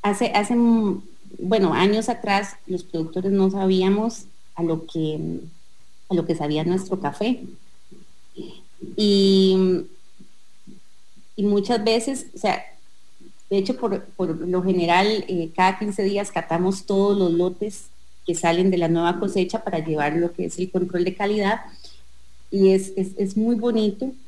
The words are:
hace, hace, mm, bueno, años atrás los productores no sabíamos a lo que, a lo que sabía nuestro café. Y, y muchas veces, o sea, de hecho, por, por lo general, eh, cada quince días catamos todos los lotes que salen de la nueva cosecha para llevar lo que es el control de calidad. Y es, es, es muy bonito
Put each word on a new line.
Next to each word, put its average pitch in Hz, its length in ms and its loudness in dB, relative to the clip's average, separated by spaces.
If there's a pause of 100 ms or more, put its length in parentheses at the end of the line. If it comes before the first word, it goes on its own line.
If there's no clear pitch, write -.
hace, 208 320 2
hace, 208 220 2
mm, 226 460 4 (380)
bueno, 190 340 4
años 208 360 4
atrás 202 460 0 (120)
los 180 160 -4
productores 180 480 -2
no 190 180 6
sabíamos 190 760 2 (300)
a 170 80 -2
lo 160 220 0
que, 156 340 -2 (880)
a 190 40 2
lo 165 120 2
que 165 100 0
sabía 151 280 -2
nuestro 185 360 0
café. 214 440 -2 (1500)
Y, 196 600 6 (1800)
y 202 80 0
muchas 208 400 2
veces, 240 520 0
o - 20 -12
sea, - 260 0 (880)
de 196 80 2
hecho, 196 200 0
por, 196 280 -2 (100)
por 180 140 -2 (180)
lo 180 160 0
general, 185 640 2
eh, 170 280 -2
cada 190 240 4
quince 202 240 -2
días 202 280 0
catamos 180 540 0
todos 202 320 4
los 180 140 4
lotes 180 540 0 (400)
que 170 100 0
salen 175 360 4
de 180 60 2
la 165 100 4
nueva 170 320 4
cosecha 196 440 0
para 170 220 -2
llevar 151 300 0
lo 170 180 0
que 180 120 -4
es 165 120 -6
el 185 140 -4
control 180 320 0
de 190 120 0
calidad. 208 460 0 (920)
Y 190 200 6
es, 190 240 2
es, 185 220 -2
es 196 200 0
muy 233 180 4
bonito 220 560 0 (160)